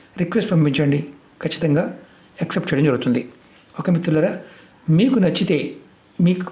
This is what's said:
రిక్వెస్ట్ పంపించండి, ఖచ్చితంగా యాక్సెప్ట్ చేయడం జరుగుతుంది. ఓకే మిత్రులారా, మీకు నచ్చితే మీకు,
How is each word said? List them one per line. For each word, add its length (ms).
రిక్వెస్ట్ 340
పంపించండి, 540
ఖచ్చితంగా 560
యాక్సెప్ట్ 320
చేయడం 120
జరుగుతుంది. 440
ఓకే 120
మిత్రులారా, 460
మీకు 300
నచ్చితే 560
మీకు, 300